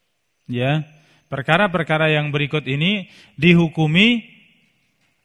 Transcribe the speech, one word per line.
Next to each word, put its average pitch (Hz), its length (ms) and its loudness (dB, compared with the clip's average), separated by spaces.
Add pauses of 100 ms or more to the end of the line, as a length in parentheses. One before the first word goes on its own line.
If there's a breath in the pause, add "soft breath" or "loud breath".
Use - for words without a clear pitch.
(500)
Ya, 131 320 -2 (480 soft breath)
perkara-perkara 160 800 -2
yang 151 240 -2
berikut 147 320 -4
ini 170 400 -2 (320 soft breath)
dihukumi 170 960 2 (920)